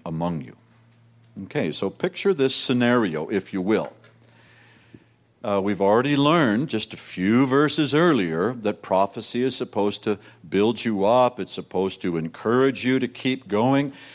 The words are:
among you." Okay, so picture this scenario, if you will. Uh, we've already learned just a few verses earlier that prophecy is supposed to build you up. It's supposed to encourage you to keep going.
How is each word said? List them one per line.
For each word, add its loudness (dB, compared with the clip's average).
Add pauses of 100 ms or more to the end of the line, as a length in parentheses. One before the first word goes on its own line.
among -4
you." -18 (880)
Okay, -4
so -4
picture -2
this 0
scenario, 0
if -4
you -4
will. 0 (1500)
Uh, 0
we've 0
already 4
learned 2
just -6
a -14
few 0
verses 2
earlier 2
that -4
prophecy 0
is -2
supposed -4
to -2 (300)
build 0
you 0
up. 4
It's -8
supposed -6
to -2
encourage 0
you 2
to -2
keep -6
going. 2 (220)